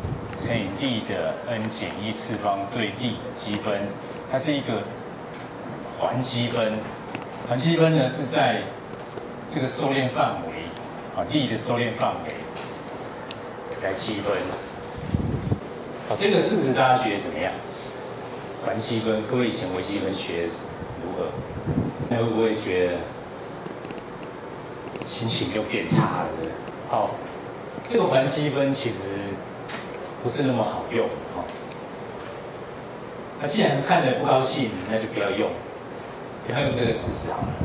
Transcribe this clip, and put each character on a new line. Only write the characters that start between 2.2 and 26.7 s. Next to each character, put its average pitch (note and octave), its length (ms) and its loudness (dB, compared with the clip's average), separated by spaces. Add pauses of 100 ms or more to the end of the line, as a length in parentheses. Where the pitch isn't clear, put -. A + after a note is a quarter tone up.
方 G2+ 240 2 (120)
对 G#2+ 280 0
力 A#2+ 160 0 (200)
积 G#2 200 -4
分， G2+ 320 0 (440)
它 C3 60 4
是 D3 160 2
一 C#3 80 2
个 A2 220 0 (1160)
环 B2 220 2
积 A#2+ 280 2
分。 A2 280 4 (720)
环 B2 80 2
积 D#3+ 200 6
分 D#3+ 200 8
呢 C3 100 6
是 C3+ 180 -2
在 A#2 360 4 (920)
这 D3+ 80 0
个 C3 80 4
收 C#3 200 0
敛 C3+ 220 4
范 - 260 4 (100)
围 - 760 -6
啊， E2+ 120 0
力 D3 160 6
的 A2 100 2
收 A#2+ 220 2
敛 A#2+ 180 2
范 - 160 4 (140)
围 - 80 -4 (1500)
来 F#2+ 120 0
积 G2+ 280 0
分。 G2 160 2 (1700)
好， G#2+ 80 0
这 G3+ 140 4
个 F3+ 100 8
式 G#3+ 180 4
子 C3+ 180 4
大 B2+ 200 8
家 - 80 4
觉 G#2 120 2
得 G2 40 0
怎 - 120 -4
么 - 80 -4
样？ F#2 120 2 (1120)
环 A2 140 0
积 A2+ 220 0
分， G#2+ 240 2
各 B2+ 140 0
位 B2 100 4
以 G#2 40 2
前 F#2 240 -2
微 F#2 60 0
积 G2+ 160 -2
分 F#2+ 160 0
学 F2 300 -2
得 E2+ 40 0 (560)
如 F2 140 -4
何？ F2 80 0 (840)
那 A#2+ 80 2
会 A2+ 80 4
不 A2+ 160 4
会 A2 160 6
觉 F2+ 300 4
得 F2 60 2 (2250)
心 - 200 -2
情 - 260 2
就 G#2+ 100 2
变 - 240 -2
差 - 140 6
了？ - 260 2 (100)
对 - 100 -2
不 - 20 -4
对？ - 20 -4 (380)